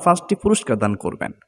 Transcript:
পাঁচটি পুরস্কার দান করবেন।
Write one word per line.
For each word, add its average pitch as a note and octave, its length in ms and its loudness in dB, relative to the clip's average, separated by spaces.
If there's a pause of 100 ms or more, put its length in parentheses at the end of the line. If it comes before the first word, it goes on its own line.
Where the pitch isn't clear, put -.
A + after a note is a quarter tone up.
পাঁচটি F3 300 2
পুরস্কার G3+ 440 0
দান G#2 180 0
করবেন। - 360 -8 (160)